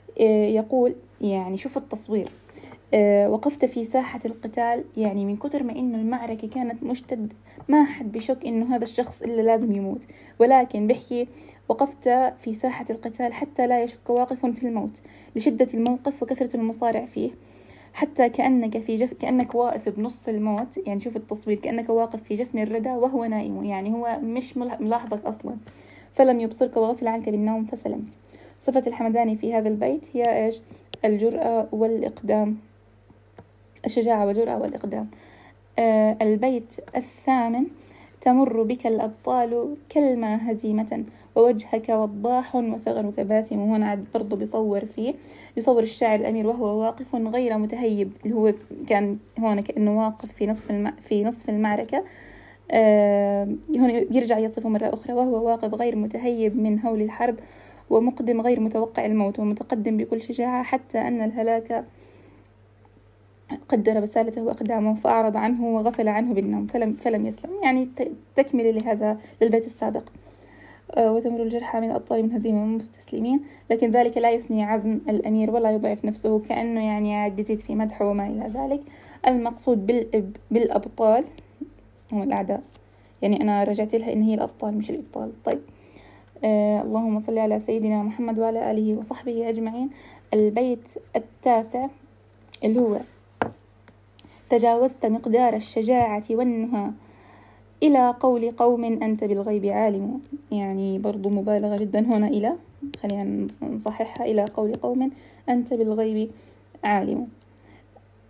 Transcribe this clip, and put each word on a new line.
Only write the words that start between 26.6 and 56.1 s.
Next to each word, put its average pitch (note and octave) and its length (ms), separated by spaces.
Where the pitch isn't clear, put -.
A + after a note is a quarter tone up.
وغفل A#3 320
عنك A3+ 200
بالنوم G#3+ 360
فسلمت". - 540
صفة C4 280
الحمداني A3+ 500
في A3 180
هذا A3 140
البيت A#3+ 440
هي A3+ 320
إيش؟ A3+ 160
الجرأة A3 680
والإقدام، G#3+ 840
الشجاعة A3 400
والجرأة A3 320
والإقدام. G#3+ 500
آه، G#3+ 440
البيت A3+ 520
الثامن: B3 680
"تمر B3+ 420
بك B3 240
الأبطال A#3 920
كالما A#3 640
هزيمة، A3 540
ووجهك A3+ 520
وضاح A3 680
وثغرك A3+ 640
باسم". G#3+ 380
وهنا G#3+ 280
عاد G3+ 180
برضو G#3 220
بيصور G#3+ 480
فيه، A3+ 300
يصور A#3 260
الشاعر A3 360
الأمير A3 280
وهو A3 340
واقف A3+ 360
غير A3+ 420
متهيب، G#3+ 540
اللي A3+ 120
هو G#3+ 180
كان G3+ 300
هون G#3+ 220
كأنه G#3 380
واقف A3 340
في G#3 140
نصف G#3+ 240
الم-، G#3 300
في G#3 240
نصف A#3+ 260
المعركة. G#3+ 540
آه، G3+ 720
هون B3 140
يرجع A#3 480
يصفه A3 300
مرة G#3+ 260
أخرى: A3 180
"وهو A#3+ 340
واقف A3+ 280
غير A#3 220
متهيب A3+ 600